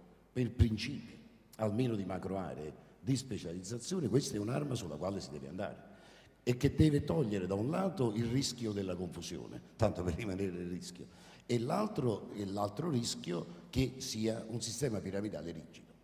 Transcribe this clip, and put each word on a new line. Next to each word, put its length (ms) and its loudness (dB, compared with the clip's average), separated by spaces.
per 180 2
principi, 640 4
almeno 380 2
di 80 0
macro 340 -2
aree, 360 -4
di 160 2
specializzazione, 920 -4
questa 280 2
è 40 0
un'arma 340 0
sulla 220 -4
quale 240 -2
si 100 -10
deve 200 -10
andare 380 -8
e 160 2
che 160 4
deve 300 8
togliere 420 2
da 80 2
un 160 2
lato 460 2
il 100 2
rischio 460 0
della 240 0
confusione, 680 -6
tanto 260 4
per 140 0
rimanere 360 -2
nel 180 -4
rischio, 360 -8
e 140 2
l'altro, 760 0
e 120 -4
l'altro 440 -2
rischio 800 -2
che 280 2
sia 520 0
un 120 -4
sistema 380 -2
piramidale 520 -4
rigido 400 -12